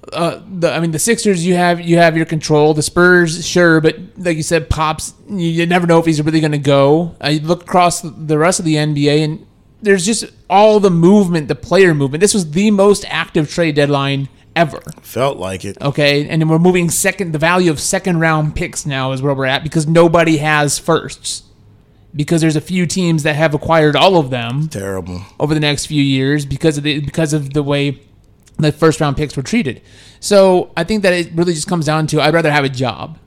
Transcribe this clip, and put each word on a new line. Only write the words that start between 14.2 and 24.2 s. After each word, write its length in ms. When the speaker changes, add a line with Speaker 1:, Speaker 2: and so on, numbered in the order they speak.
Speaker 1:
ever. 240
Speaker 2:
Felt 340
like 280
it. 160
Speaker 1:
Okay, 480
and 120
then 80
we're 100
moving 320
second. 420
The 60
value 320
of 100
second 380
round 380
picks 300
now 260
is 80
where 140
we're 100
at 180
because 240
nobody 520
has 400
firsts. 680
Because 240
there's 160
a 40
few 260
teams 380
that 100
have 200
acquired 420
all 200
of 140